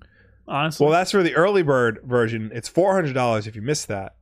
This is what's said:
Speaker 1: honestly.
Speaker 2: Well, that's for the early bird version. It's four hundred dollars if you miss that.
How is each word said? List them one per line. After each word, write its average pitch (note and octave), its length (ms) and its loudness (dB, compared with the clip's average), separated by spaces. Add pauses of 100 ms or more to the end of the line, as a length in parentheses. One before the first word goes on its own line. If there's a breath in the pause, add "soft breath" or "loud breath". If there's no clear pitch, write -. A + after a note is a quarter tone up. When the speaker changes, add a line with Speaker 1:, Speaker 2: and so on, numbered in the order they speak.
(480 soft breath)
Speaker 1:
honestly. D3 360 -2
Speaker 2:
Well, D3+ 80 4
that's F3+ 180 2
for G3 120 2
the D#3 120 0
early F#3 280 4
bird B2 420 2
version. A2+ 500 0
It's A#2 140 -12
four F#3+ 260 2
hundred D#3 200 -2
dollars A#2 320 0
if A2 100 -12
you G#2 60 -12
miss D3 240 -4
that. G2 360 -10